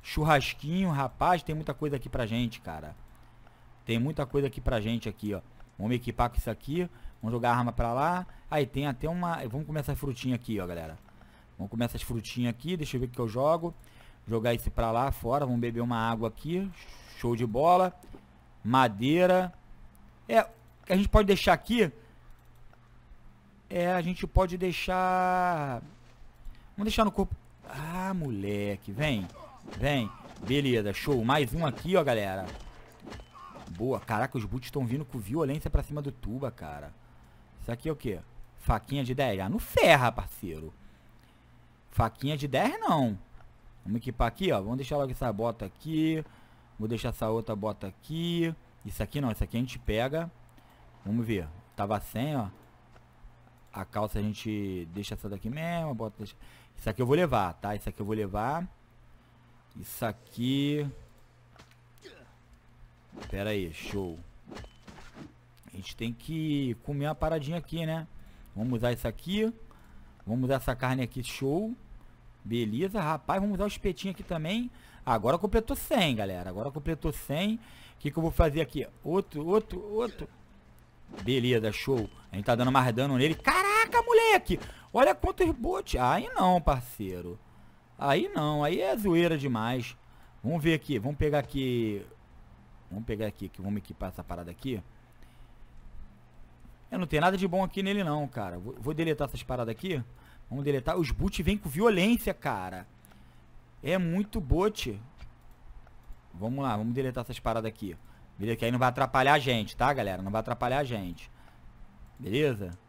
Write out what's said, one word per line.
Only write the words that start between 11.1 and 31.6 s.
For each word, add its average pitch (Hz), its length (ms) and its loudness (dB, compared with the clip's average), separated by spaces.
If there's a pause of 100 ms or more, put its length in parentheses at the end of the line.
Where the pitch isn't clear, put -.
Vamos 101 140 -8
comer 117 140 0
essas - 180 -6
frutinhas 120 500 -2
aqui. 165 240 -4
Deixa 139 200 -4
eu 120 40 0
ver 127 60 -2
o - 20 -10
que 123 100 -8
eu 120 80 0
jogo. 156 460 2 (540)
Jogar 113 260 2
esse 120 160 -2
pra 117 220 0
lá 127 200 2
fora. 131 320 0
Vamos 123 180 0
beber 117 200 -2
uma 120 160 0
água 113 300 0
aqui. 175 420 -4 (480)
Show 120 180 0
de 120 120 0
bola. 175 520 6 (640)
Madeira. 139 880 6 (760)
É, 226 100 4
a - 580 0
gente 196 140 4
pode 214 160 8
deixar 190 280 6
aqui. 190 380 4 (1800)
É, 175 220 0
a 185 100 2
gente 180 260 -2
pode 180 280 6
deixar... 180 1300 2 (960)
Vamos 202 60 -2
deixar 220 200 2
no 208 80 4
corpo. 196 240 0 (320)
Ah, 180 460 -4
moleque. 107 800 -2
Vem. 110 360 0 (520)
Vem. 123 320 0 (340)
Beleza, 120 480 2
show. 123 320 0
Mais 135 300 2
um 165 100 0